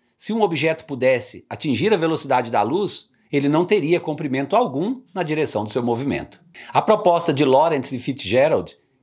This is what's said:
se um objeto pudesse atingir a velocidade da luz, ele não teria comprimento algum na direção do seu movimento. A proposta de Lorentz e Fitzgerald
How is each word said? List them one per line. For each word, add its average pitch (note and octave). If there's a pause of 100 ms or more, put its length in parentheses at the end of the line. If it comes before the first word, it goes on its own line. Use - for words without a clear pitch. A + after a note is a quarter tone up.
(180)
se -
um A3
objeto D#3+
pudesse B2+
atingir C#3+
a G3
velocidade C#3
da A2+
luz, E3+ (220)
ele C#3+
não D#3+
teria F3
comprimento C#3+
algum G#3+ (120)
na F#3
direção D3+
do G#2+
seu B2
movimento. A#2+ (280)
A C#3
proposta E3+
de C#3+
Lorentz C#3
e B2+
Fitzgerald B2 (280)